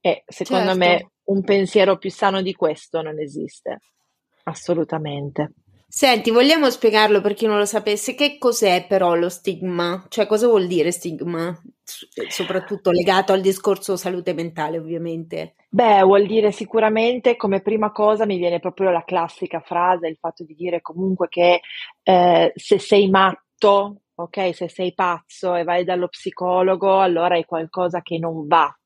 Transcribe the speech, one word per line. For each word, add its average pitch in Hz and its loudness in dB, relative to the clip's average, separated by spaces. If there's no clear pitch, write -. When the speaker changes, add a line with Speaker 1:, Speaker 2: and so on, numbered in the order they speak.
Speaker 1:
E 170 -2
secondo 190 -2
Speaker 2:
Certo. - 0
Speaker 1:
me 180 2
un 196 -2
pensiero 196 2
più 190 -8
sano 196 -2
di 185 -6
questo 160 -4
non 156 -10
esiste, - -12
assolutamente. 151 -6
Speaker 2:
Senti, 240 0
vogliamo 277 4
spiegarlo 214 4
per 208 -2
chi 220 -2
non 208 2
lo 208 2
sapesse, 208 -4
che 285 -2
cos'è 202 2
però 185 2
lo 175 0
stigma? 180 -6
Cioè, 214 -2
cosa 214 0
vuol 208 4
dire 175 0
stigma? 170 -8
S-, - -20
eh, - -10
soprattutto - -4
legato 180 2
al 190 2
discorso 190 -2
salute 180 -6
mentale, 165 -6
ovviamente. 165 -10
Speaker 1:
Beh, 208 6
vuol 202 6
dire 208 2
sicuramente, 220 0
come 196 -2
prima 214 -2
cosa, 214 0
mi 202 -2
viene 175 0
proprio 185 -2
la 170 0
classica 170 -6
frase, 175 -2
il 160 -8
fatto 165 -10
di 156 -20
dire 170 -6
comunque 180 -4
che, 175 2
eh, 175 4
se - 2
sei 202 2
matto, 202 0
ok, 175 -6
se 175 -8
sei 180 -6
pazzo 175 -4
e 170 -2
vai 175 0
dallo 180 -2
psicologo, 185 0
allora 175 2
è 165 -2
qualcosa 170 -6
che 170 -8
non 165 -8
va 151 2